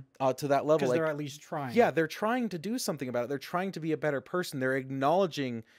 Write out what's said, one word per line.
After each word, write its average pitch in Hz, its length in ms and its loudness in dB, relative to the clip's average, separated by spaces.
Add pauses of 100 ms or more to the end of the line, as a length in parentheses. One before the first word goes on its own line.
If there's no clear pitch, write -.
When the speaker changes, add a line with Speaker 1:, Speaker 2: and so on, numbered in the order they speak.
(200)
Speaker 1:
uh, 131 140 2
to 143 140 -6
that 135 180 2
level. 151 220 4
Speaker 2:
'Cause 123 80 4
they're 160 80 2
Speaker 1:
Like, 156 80 0
Speaker 2:
at 147 60 -4
least 147 240 -8
trying. 143 340 -6
Speaker 1:
yeah, 220 160 6
they're 156 160 2
trying 233 420 -2
to 180 80 -6
do 208 220 -6
something 143 280 -4
about 120 180 0
it. 123 40 -6
They're 143 80 -2
trying 180 360 -4
to 170 60 -6
be 160 120 -2
a 151 60 0
better 151 220 0
person. 170 400 -4
They're 131 180 2
acknowledging 135 880 0 (160)